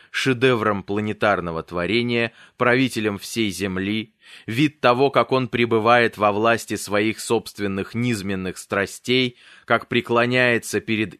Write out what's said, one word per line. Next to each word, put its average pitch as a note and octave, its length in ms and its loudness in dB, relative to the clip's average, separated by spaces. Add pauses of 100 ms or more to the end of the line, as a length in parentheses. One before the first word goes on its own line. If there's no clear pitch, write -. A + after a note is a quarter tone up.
(120)
шедевром A2+ 720 0
планетарного G2 800 -2
творения, A#2 720 -2 (220)
правителем A#2+ 640 0
всей A2 320 -4
Земли, F#2+ 640 -4 (320)
вид C#3 340 0
того, B2+ 300 4
как B2 220 2
он C3 160 0
пребывает A#2 720 2
во G#2 140 2
власти A2 440 0
своих G#2 440 -2
собственных G2+ 760 -4
низменных G2 640 -4
страстей, A#2+ 760 -2 (280)
как A#2 220 0
преклоняется A#2+ 920 2
перед G#2+ 380 -2